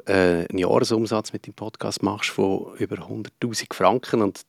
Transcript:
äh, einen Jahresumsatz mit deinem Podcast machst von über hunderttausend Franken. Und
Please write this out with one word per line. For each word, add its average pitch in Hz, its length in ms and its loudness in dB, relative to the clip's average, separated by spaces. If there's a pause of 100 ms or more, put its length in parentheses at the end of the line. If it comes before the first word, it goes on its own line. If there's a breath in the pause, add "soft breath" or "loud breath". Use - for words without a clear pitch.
äh, 90 420 4
einen 95 100 -4
Jahresumsatz 110 720 2
mit - 140 -10
deinem - 80 -14
Podcast - 480 -8
machst 101 280 -2
von 98 480 0
über 95 300 -6
hunderttausend 113 640 -6
Franken. 110 500 2
Und 98 260 0